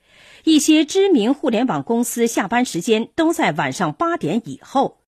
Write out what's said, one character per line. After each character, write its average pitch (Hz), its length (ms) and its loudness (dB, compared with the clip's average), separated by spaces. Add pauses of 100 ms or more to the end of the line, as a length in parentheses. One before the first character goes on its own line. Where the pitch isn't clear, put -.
(460)
一 311 140 4
些 311 260 4
知 381 260 0
名 247 220 2
互 285 160 -2
联 226 180 0
网 147 160 -2
公 233 220 -2
司 233 200 -2
下 233 220 -2
班 240 160 0
时 170 160 -6
间 220 360 0
都 330 180 2
在 226 180 0
晚 143 220 -4
上 160 180 -2
八 339 240 -2
点 185 300 -4
以 - 160 -14
后。 - 460 -2